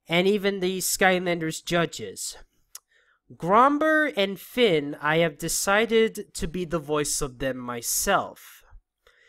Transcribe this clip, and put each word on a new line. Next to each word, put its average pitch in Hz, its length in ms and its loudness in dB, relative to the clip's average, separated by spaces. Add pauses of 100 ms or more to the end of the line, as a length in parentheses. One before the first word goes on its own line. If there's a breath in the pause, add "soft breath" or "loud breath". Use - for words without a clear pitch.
and 175 180 2
even 196 340 0
the 185 180 -2
Skylanders 175 840 0
judges. 151 760 -4 (1000)
Gromber 294 800 4
and 196 240 -2
Finn, 156 580 0
I 151 200 0
have 165 180 0
decided 208 960 0
to - 160 -6
be 180 160 -6
the 165 140 -4
voice 147 420 -2
of 127 180 -6
them 131 200 -2
myself, 123 1040 -4 (680 soft breath)